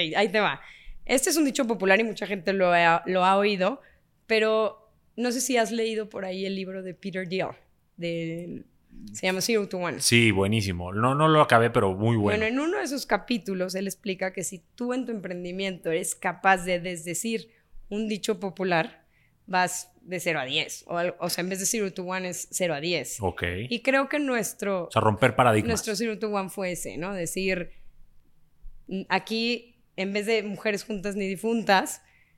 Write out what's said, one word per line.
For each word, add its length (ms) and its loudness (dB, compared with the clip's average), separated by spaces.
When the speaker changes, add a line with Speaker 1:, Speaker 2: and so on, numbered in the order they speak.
Speaker 1:
ahí 140 4
te 100 2
va. 200 0
Este 260 2
es 60 2
un 80 4
dicho 220 2
popular 340 4
y 40 2
mucha 220 -4
gente 260 -4
lo 200 4
ha, 340 6
lo 180 2
ha 120 6
oído, 440 2
pero 640 0
no 160 -2
sé 120 -2
si 160 0
has 120 2
leído 380 -2
por 160 -8
ahí 220 -6
el 100 -4
libro 260 -8
de 120 -10
Peter 340 -6
Thiel, 200 -2
de, 640 -6
se 140 -6
llama 160 0
Zero 260 0
to 100 -8
One. 220 -4
Speaker 2:
Sí, 320 6
buenísimo. 600 0
No, 220 2
no 140 4
lo 140 8
acabé, 280 6
pero 240 4
muy 220 2
bueno. 220 4
Speaker 1:
Bueno, 80 0
en 120 0
uno 200 0
de 100 -4
sus 180 -6
capítulos 680 -2
él 120 -4
explica 460 -6
que 100 -8
si 220 -10
tú 200 -4
en 120 -4
tu 60 -6
emprendimiento 800 -6
eres 220 -2
capaz 500 2
de 160 0
desdecir 680 -4
un 180 -4
dicho 320 -2
popular, 640 -2
vas 420 0
de 180 -6
cero 200 0
a 40 -2
diez. 420 -4
O 120 -4
al-, 200 -2
o 100 -4
sea, 140 -4
en 80 -4
vez 80 -4
de 80 -4
zero 260 -2
to 120 -8
one 240 -4
es 240 -8
cero 220 0
a 60 -4
diez. 400 -2
Speaker 2:
Ok. 220 -2
Speaker 1:
Y 140 -2
creo 260 2
que 120 -2
nuestro 640 -2
Speaker 2:
O 40 -14
sea, 120 4
romper 340 4
paradigmas. 320 6
Speaker 1:
nuestro 280 -2
zero 220 -2
to 120 -4
one 180 -2
fue 240 -6
ese, 240 -8
¿no? 160 -6
Decir, 580 -2
"Mm, 220 -6
aquí, 680 -2
en 160 -4
vez 140 -2
de 160 2
mujeres 420 -4
juntas 320 -6
ni 100 -2
difuntas", 760 0